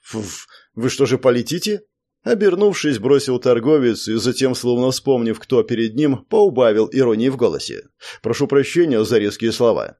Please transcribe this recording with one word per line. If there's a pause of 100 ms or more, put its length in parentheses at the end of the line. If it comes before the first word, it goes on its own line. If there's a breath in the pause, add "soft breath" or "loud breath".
Фуф, (260 soft breath)
вы
что
же
полетите? (420)
Обернувшись,
бросил
торговец
и
затем,
словно
вспомнив,
кто
перед
ним,
поубавил
иронии
в
голосе. (320 loud breath)
«Прошу
прощения
за
резкие
слова.